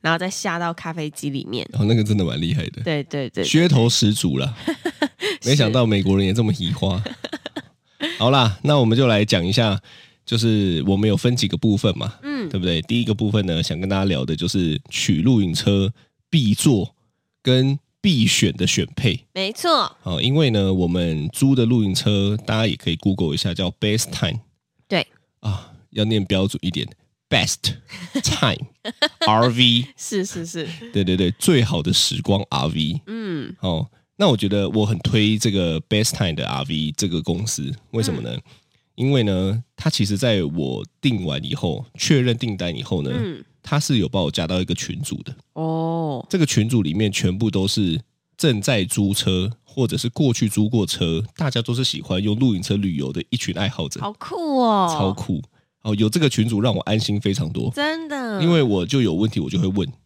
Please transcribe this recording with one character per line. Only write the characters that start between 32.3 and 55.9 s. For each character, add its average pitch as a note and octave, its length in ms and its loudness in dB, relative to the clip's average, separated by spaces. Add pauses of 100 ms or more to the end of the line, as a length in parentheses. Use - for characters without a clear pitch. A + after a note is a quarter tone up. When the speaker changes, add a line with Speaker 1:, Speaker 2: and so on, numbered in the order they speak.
Speaker 2:
R C#2 180 -2
V。 D#2+ 400 -2
Speaker 1:
嗯。 F#3+ 540 -8
Speaker 2:
哦， E2+ 280 -2 (280)
那 G3+ 100 4
我 B2+ 80 6
觉 G2+ 140 -2
得 G2 200 0
我 G#2+ 160 2
很 G#2 140 0
推 G#2+ 380 2
这 G#2+ 140 0
个 F2 300 0
Best A2 360 0
Time F2 160 0
的 D2 140 -6
R C2+ 160 -6
V D2+ 340 -4
这 G2+ 100 -2
个 E2 140 -2
公 E2+ 240 -4
司， C#2 280 -6 (180)
为 A2+ 120 -2
什 F#2+ 100 -2
么 A#1+ 80 -6
呢？ A#1 120 -8
Speaker 1:
嗯。 - 80 -10 (540)
Speaker 2:
因 C3 160 0
为 B2+ 120 4
呢， G2 400 0 (140)
它 - 120 -2
其 - 140 0
实 G2+ 140 0
在 G#2 260 2
我 C#2 420 -4 (140)
订 A2 260 0
完 C#2+ 180 -2
以 C#2 120 -6
后， D2+ 300 -4 (120)
确 D3 220 2
认 B2 180 2
订 A2 200 -4
单 F2 180 -4
以 A#1 80 -8
后 E2+ 180 -2
呢， C2+ 120 -4
Speaker 1:
嗯。 A2 300 -4 (180)
Speaker 2:
它 D3 180 0
是 C#3+ 180 0
有 F#2 120 2
把 G2 120 0
我 C#2+ 100 0
加 E2 160 -2
到 F2+ 120 0
一 F#2 60 -2
个 - 80 -4
群 - 280 -6
组 - 220 -8
的。 - 120 -12 (180)
Speaker 1:
哦。 D#3+ 760 -4
Speaker 2:
这 F#3+ 80 0
个 D#3+ 80 6
群 A2 220 2
组 A#2+ 140 2
里 D#2 120 -2
面 G#2 180 2
全 F#2 240 0
部 A2 140 0
都 F#2+ 180 0
是 F2+ 340 0 (340)
正 A#2 260 0
在 A2 220 0
租 G2 300 0
车 F#2+ 360 0 (200)
或 C3 160 -2
者 - 100 -4
是 B2 140 -4
过 C3+ 240 2
去 A2 160 0
租 G#2 180 2
过 A2 180 2
车， E2 380 -2 (140)
大 D3+ 120 0
家 A#2 120 -2
都 A#2+ 120 -4
是 B2+ 100 -2
喜 - 180 -4
欢 F#2 200 -2
用 G#2 180 0
露 B2 160 4
营 F2 60 -4
车 G2+ 140 -2
旅 G2 200 0
游 C2+ 180 -4
的 D#2 160 -6
一 A#2+ 80 -2
群 E2 180 -6
爱 G#2 140 -2
好 - 180 -6
者。 - 140 -10
Speaker 1:
好 G3+ 120 -6
酷 D#4 460 -4
哦。 G#3 320 2
Speaker 2:
超 G2 220 0
酷！ F#2+ 280 -4 (420)
哦， G#2+ 120 0